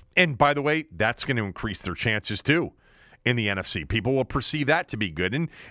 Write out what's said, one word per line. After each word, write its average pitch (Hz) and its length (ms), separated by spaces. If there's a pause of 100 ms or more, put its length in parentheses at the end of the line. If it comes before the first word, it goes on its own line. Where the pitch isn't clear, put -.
(160)
And 170 200
by 143 160
the 143 100
way, 156 280
that's 107 320
gonna 117 220
increase 98 360
their 90 140
chances 107 480
too 151 300 (520)
in 123 100
the 110 160
N 98 80
F 92 80
C. 85 180
People 113 300
will 131 100
perceive 143 440
that 165 200
to - 80
be 104 140
good, 90 240
and, 160 160 (200)